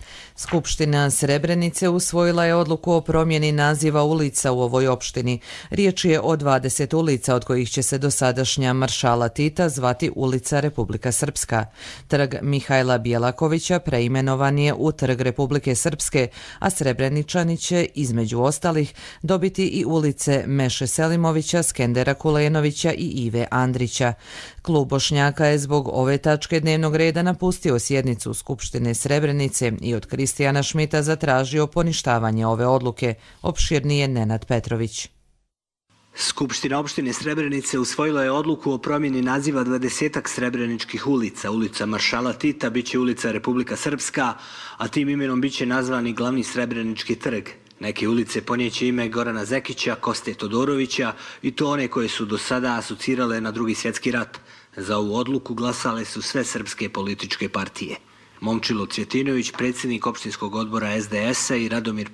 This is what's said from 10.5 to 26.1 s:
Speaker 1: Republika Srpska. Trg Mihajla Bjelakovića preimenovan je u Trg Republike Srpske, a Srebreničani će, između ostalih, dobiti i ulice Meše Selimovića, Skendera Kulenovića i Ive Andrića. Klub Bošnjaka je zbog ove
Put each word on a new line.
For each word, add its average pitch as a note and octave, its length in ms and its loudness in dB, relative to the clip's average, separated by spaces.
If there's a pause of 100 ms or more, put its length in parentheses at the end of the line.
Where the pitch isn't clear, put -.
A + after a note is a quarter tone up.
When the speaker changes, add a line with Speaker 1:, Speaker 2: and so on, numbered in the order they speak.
Speaker 1:
Republika A#2+ 520 -2
Srpska. A#2 540 0 (420)
Trg C#3 340 2
Mihajla C3 560 2
Bjelakovića B2 800 2
preimenovan C3 800 2
je D3 160 4
u D3+ 180 2
Trg B2+ 280 0
Republike C3 540 0
Srpske, C#3 540 0 (300)
a F#3+ 120 0
Srebreničani D3+ 840 0
će, F3 380 0
između A#2 460 0
ostalih, D3+ 540 2 (280)
dobiti F#3 440 2
i - 180 0
ulice C#3+ 600 2
Meše C3+ 400 0
Selimovića, D#3+ 760 2
Skendera B2+ 520 2
Kulenovića D3+ 800 2
i E3+ 140 -4
Ive A#2 440 -2
Andrića. B2 640 0 (480)
Klub D3 260 2
Bošnjaka C#3+ 580 2
je D3 120 4
zbog C#3+ 300 0
ove C3+ 300 2